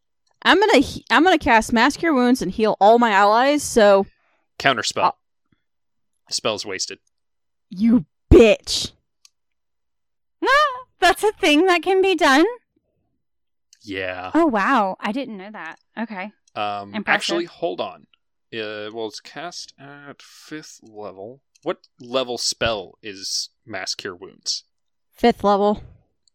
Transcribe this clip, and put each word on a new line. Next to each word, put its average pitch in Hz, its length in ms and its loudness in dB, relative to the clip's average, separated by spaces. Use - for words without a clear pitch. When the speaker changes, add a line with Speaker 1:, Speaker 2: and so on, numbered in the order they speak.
Speaker 1:
I'm 277 180 2
gonna 403 200 4
he-, - 320 -4
I'm 247 120 4
gonna 359 140 4
cast 226 340 0
Mass 240 240 2
Cure 339 200 -2
Wounds 247 260 2
and 185 100 -6
heal 214 300 0
all 214 160 8
my 233 140 2
allies, 226 500 4
so 202 460 4
Speaker 2:
Counterspell. 117 560 0
Speaker 1:
Oh. - 40 -20
Speaker 2:
Spell's 107 360 -4
wasted. 95 340 -10
Speaker 1:
You 214 360 0
bitch. - 640 4
Speaker 3:
<laughs> 523 580 -2
That's - 240 0
a 427 100 2
thing 311 320 2
that 349 180 2
can 381 180 2
be 381 140 2
done? 302 300 4
Speaker 2:
Yeah. 92 520 -8
Speaker 3:
Oh, 330 120 2
wow. 220 540 -2
I 214 120 -6
didn't 226 260 -8
know 190 140 -16
that. 165 280 -16
Okay. 208 340 -10
Speaker 2:
Um, 101 380 -8
Speaker 3:
Impressive. 214 140 -10
Speaker 2:
actually, 330 380 -4
hold - 360 -8
on. 85 260 -14
Uh, 107 400 -10
well, 113 140 -10
it's 104 120 -16
cast - 600 -18
at 143 420 -20
fifth - 640 -20
level. 104 580 -16
What - 160 -8
level 123 380 -4
spell 113 640 -6
is 98 480 -10
Mass 95 300 -10
Cure 95 200 -12
Wounds? - 500 -12
Speaker 1:
Fifth - 300 -2
level. 208 400 0